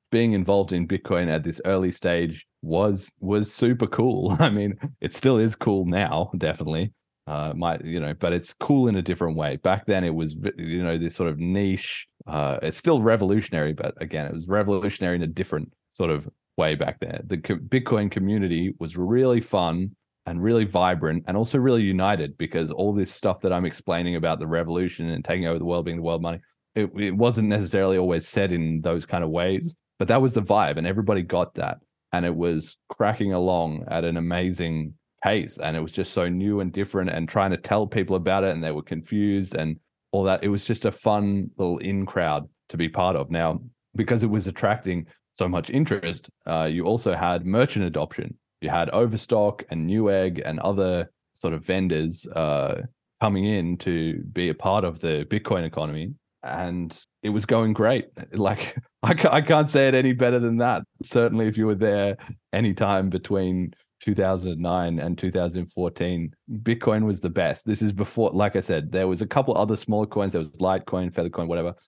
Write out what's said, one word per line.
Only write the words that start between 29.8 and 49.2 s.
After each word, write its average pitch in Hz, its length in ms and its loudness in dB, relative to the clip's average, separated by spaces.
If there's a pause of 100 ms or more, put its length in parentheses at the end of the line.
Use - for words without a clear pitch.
but 87 100 0
that 117 120 6
was 127 140 2
the 113 80 2
vibe, 92 340 4
and 82 100 -2
everybody 98 360 0
got 87 320 -2
that. 85 240 -6 (340)
And 87 120 0
it 85 100 0
was 82 420 -2 (120)
cracking 104 440 0
along 87 560 0
at 82 160 -2
an 85 120 -2
amazing 85 800 -2 (280)
pace, 101 360 0
and 78 180 -4
it 80 40 -2
was 78 120 -6
just 92 200 -6
so 87 160 0
new 98 320 0
and 90 120 -4
different, 95 380 -2
and 82 180 -4
trying 98 220 2
to 87 60 0
tell 104 300 0
people 95 300 0
about 95 280 2
it, 95 60 2
and 82 120 -4
they 80 100 -2
were 76 100 -6
confused 98 720 -2
and 78 240 -4 (340)
all 98 120 2
that. 95 200 2
It 101 40 0
was 101 160 0
just - 200 -4
a 104 80 0
fun 101 640 0
little 87 220 -2
in 98 280 -2
crowd 78 420 -2 (200)
to - 80 -10
be 82 120 0
part 90 280 0
of. 69 140 -4
Now, 82 300 0 (360)
because 110 260 0
it 113 80 0
was 104 160 0
attracting 95 600 -2 (280)
so 92 140 -2
much 90 220 -2
interest, 104 580 -2 (180)
uh, 80 180 0
you 80 200 -2
also 104 300 0
had 87 300 0
merchant 107 400 2
adoption. 78 520 -4 (240)
You 78 100 -4
had 85 200 0
Overstock 107 800 2